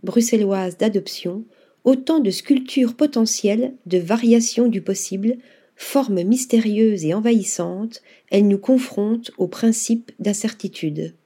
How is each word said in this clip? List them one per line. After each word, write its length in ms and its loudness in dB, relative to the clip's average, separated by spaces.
bruxelloise 760 0
d'adoption, 640 -2
autant 340 4
de 120 2
sculptures 640 0
potentielles 800 0
de 120 0
variation 680 2
du 140 0
possible, 580 -4
formes 460 -2
mystérieuses 800 2
et 100 0
envahissantes, 880 -2
elles 160 4
nous 120 4
confrontent 800 0
au 100 -2
principe 680 -2
d'incertitude. 960 -6